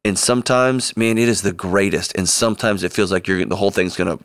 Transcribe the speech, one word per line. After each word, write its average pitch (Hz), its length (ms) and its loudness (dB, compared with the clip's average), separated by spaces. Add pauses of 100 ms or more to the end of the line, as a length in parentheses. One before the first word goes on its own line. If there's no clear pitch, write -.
And 98 120 0
sometimes, 127 800 0
man, 113 200 2
it 117 100 4
is 107 140 2
the 98 100 0
greatest. 90 640 0
And 92 100 0
sometimes 104 560 0
it 87 100 -2
feels 98 180 0
like 90 160 0
you're, 95 180 0
the 90 120 -2
whole 98 140 2
thing's 90 260 -2
gonna 87 280 -2